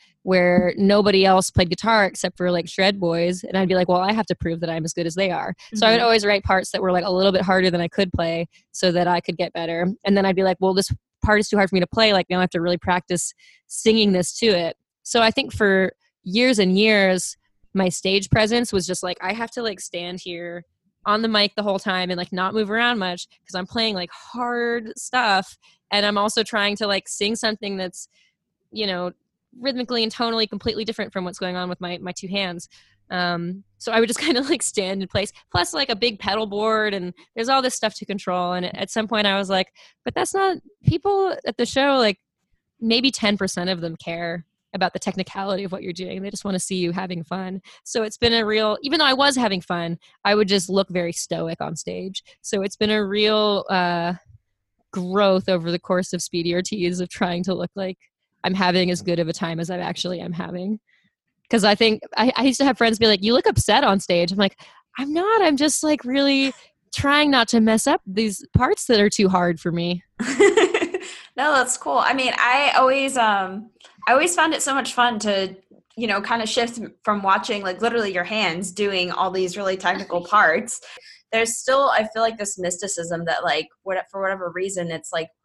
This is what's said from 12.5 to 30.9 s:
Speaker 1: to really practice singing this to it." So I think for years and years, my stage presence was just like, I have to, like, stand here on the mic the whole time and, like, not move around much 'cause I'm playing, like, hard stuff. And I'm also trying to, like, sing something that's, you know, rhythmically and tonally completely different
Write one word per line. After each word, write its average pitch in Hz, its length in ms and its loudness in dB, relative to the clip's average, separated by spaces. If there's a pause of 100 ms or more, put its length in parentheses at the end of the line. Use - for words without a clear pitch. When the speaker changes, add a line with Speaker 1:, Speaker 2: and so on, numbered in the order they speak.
Speaker 1:
to 170 100 -2
really 175 180 0
practice 180 540 -2 (340)
singing 220 460 2
this 180 260 0
to 233 80 2
it." 175 300 2 (260)
So - 180 2
I 226 100 4
think - 220 -2
for 190 400 2 (300)
years 226 360 2
and 185 180 4
years, 196 600 2 (380)
my 185 140 2
stage 196 420 -2
presence 226 420 2
was 175 140 -2
just 180 160 -6
like, 180 180 -6
I 185 120 -4
have 226 180 -8
to, 240 120 -8
like, 202 180 -6
stand 180 420 -10
here 175 400 -12 (420)
on 214 180 2
the 226 60 0
mic 208 260 2
the 208 80 -2
whole 196 160 -2
time 185 320 -2
and, 180 60 -4
like, 180 160 -8
not 185 220 -2
move 208 160 -2
around 233 280 0
much 180 280 -6 (200)
'cause - 80 -10
I'm 180 120 -6
playing, 220 280 -2
like, 175 160 -8
hard 240 840 -6
stuff. 208 600 0 (340)
And 202 140 2
I'm 208 120 0
also 214 260 2
trying 202 340 -2
to, 214 100 -2
like, 196 200 -2
sing 208 300 -2
something 208 400 -4
that's, 185 320 -10 (640)
you 214 160 -4
know, 180 260 -4 (460)
rhythmically 247 440 -2
and 220 100 -2
tonally 226 360 -2
completely 214 360 -6
different 220 280 -6